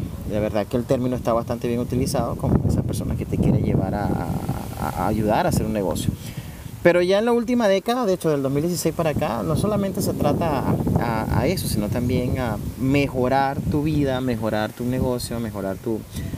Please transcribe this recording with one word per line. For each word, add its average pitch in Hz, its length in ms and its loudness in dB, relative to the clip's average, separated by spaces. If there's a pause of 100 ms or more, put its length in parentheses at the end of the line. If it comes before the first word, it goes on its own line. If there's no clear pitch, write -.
(300)
la 104 120 0
verdad 104 260 0
que 131 100 -2
el 120 60 0
término 127 320 0
está 117 180 0
bastante 117 340 -2
bien 120 120 0
utilizado 123 560 0
como - 320 0
esa - 160 0
persona - 320 -4
que - 100 -4
te - 120 -4
quiere - 240 4
llevar 98 340 0
a, 101 100 -2
a, - 920 -4
a 90 100 0
ayudar 110 400 2
a - 20 2
hacer 95 160 2
un 110 80 -2
negocio. 95 380 0 (680)
Pero 175 200 6
ya 185 180 4
en 220 60 2
la 240 80 4
última 240 340 2
década, 233 380 2
de 190 80 4
hecho 170 160 0
del 147 120 2
dos 135 120 0
mil 143 100 2
dieciséis 165 320 0
para 165 140 0
acá, 151 340 0
no 147 140 0
solamente 202 440 0
se - 120 0
trata - 460 2
a, - 160 0 (260)
a, 110 380 0
a 117 60 2
eso, 180 220 0
sino 104 220 -2
también 123 500 0
a 117 180 -2 (220)
mejorar 135 800 2
tu 147 240 0
vida, 143 380 2
mejorar 110 500 0
tu 120 140 -6
negocio, 123 560 -2
mejorar 101 340 -4
tu, 107 240 -4 (380)